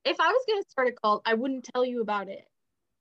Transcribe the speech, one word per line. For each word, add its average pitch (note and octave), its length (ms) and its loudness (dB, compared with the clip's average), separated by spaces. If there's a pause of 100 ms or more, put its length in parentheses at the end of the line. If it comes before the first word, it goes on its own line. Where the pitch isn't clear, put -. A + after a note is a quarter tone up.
If - 160 0
I E4 80 4
was B4+ 180 2
gonna G#4 220 0
start B3+ 200 0
a A#3+ 40 -4
cult, G#3 320 0
I A3+ 80 2
wouldn't B3+ 320 -2
tell B3 180 -2
you B3 200 -2
about G3+ 260 -4
it. - 160 -14 (560)